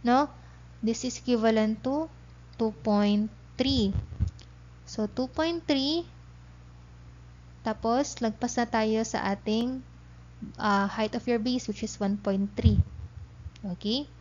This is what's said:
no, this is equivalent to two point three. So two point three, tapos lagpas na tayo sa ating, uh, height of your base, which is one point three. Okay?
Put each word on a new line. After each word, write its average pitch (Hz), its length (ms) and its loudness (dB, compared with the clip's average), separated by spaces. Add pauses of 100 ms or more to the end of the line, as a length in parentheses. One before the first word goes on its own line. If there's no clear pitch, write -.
no, 254 240 4 (560)
this 233 240 -2
is - 160 -6
equivalent 220 640 2
to 302 240 -2 (480)
two 220 240 0
point 208 480 4 (240)
three. 247 400 2 (960)
So 214 160 -2
two 254 240 -4
point 330 400 0
three, 285 320 2 (1600)
tapos 226 560 0
lagpas 240 400 -2
na 240 80 2
tayo 220 400 2
sa - 240 -2
ating, 233 560 -2 (720)
uh, 202 320 2
height 214 240 -2
of 214 160 -4
your 233 80 2
base, 247 320 0
which 214 160 -4
is - 160 -10
one 202 160 0
point 196 400 0
three. - 240 6 (960)
Okay? 254 320 -2 (100)